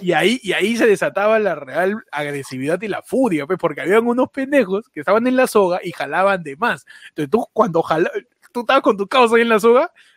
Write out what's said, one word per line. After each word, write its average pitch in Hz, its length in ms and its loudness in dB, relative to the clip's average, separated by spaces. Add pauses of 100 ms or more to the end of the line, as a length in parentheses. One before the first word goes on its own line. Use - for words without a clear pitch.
Y 175 120 -2
ahí, 185 300 0
y 180 100 -4
ahí 190 240 0
se 247 100 4
desataba 202 520 2
la 190 160 -2
real 151 400 -4 (160)
agresividad 143 680 -6
y 220 60 -6
la 165 140 -6
furia, 208 440 0
pues, 175 140 -4
porque 151 220 -4
habían 208 260 2
unos 254 220 0
pendejos 262 600 -2
que 151 120 -10
estaban 220 260 2
en 254 80 0
la 254 120 2
soga 185 360 2
y 175 80 -8
jalaban 175 520 -2
de 139 120 -12
más. 185 300 -4 (240)
Entonces 151 200 -8
tú 233 240 0
cuando 170 300 2
jala-, 165 280 -2 (400)
tú 240 100 -6
estabas 269 200 2
con 240 160 2
tu 202 100 -6
causa 233 280 2
ahí 233 60 4
en 233 80 0
la 220 100 2
soga, 240 320 4 (240)